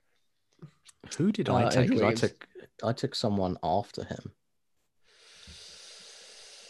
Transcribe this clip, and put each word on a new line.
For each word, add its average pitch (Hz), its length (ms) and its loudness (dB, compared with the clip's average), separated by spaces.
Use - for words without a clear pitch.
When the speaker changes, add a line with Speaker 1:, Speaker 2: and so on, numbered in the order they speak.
Speaker 1:
Who 185 140 4
did 190 180 -2
I 98 140 4
Speaker 2:
uh, 117 80 2
Speaker 1:
take? - 80 4
Speaker 2:
Andrew 262 60 2
Speaker 1:
'Cause 240 60 4
I - 60 6
Speaker 2:
Wiggins. 113 140 2
Speaker 1:
took, - 260 -2
I 110 100 2
took - 220 -4
someone 98 480 0
after - 400 -2
him. - 300 -10